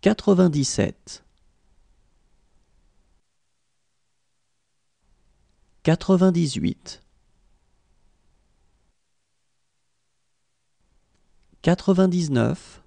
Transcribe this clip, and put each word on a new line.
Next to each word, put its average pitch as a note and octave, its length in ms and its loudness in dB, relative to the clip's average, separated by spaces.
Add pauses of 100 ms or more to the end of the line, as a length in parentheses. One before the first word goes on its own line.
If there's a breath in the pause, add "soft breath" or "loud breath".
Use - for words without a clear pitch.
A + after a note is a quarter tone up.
Quatre-vingt-dix-sept. F3 1200 0 (4000)
Quatre-vingt-dix-huit. E3+ 1200 -2 (4000)
Quatre-vingt-dix-neuf. F3 1300 -2